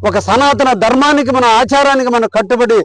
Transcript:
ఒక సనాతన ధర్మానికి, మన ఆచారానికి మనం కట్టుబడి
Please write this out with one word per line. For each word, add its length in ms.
ఒక 100
సనాతన 540
ధర్మానికి, 580
మన 140
ఆచారానికి 640
మనం 240
కట్టుబడి 500